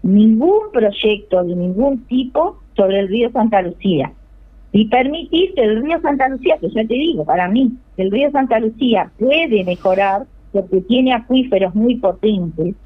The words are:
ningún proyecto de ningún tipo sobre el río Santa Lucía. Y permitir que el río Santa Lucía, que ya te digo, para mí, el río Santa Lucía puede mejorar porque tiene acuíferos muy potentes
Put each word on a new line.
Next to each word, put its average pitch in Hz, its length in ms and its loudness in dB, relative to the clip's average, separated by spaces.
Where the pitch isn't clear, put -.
ningún 220 680 4
proyecto 208 680 0
de 175 120 -4
ningún 208 500 -2
tipo 262 520 -2
sobre 196 240 2
el 196 80 -2
río 233 240 0
Santa 220 300 2
Lucía. 175 500 -2
Y 214 160 2
permitir 320 640 0
que 285 80 -2
el 220 220 0
río 320 180 -4
Santa 277 260 0
Lucía, 269 320 -2
que - 100 -4
ya 220 120 -4
te 220 140 -2
digo, 277 280 -2
para 175 240 0
mí, 233 240 2
el 190 160 -2
río 277 200 0
Santa 262 280 0
Lucía 220 580 -2
puede 262 460 0
mejorar 190 640 0
porque 190 300 -2
tiene 254 320 2
acuíferos 226 600 0
muy 226 220 0
potentes 180 800 -4